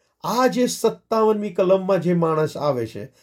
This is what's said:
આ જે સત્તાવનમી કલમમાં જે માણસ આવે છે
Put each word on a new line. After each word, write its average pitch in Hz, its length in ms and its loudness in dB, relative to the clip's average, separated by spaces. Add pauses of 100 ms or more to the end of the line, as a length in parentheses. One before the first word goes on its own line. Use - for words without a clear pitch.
(240)
આ 233 220 2
જે 247 200 0
સત્તાવનમી 214 840 0
કલમમાં 190 500 2
જે 175 140 2
માણસ 160 420 0
આવે 131 300 -2
છે 104 180 -12 (180)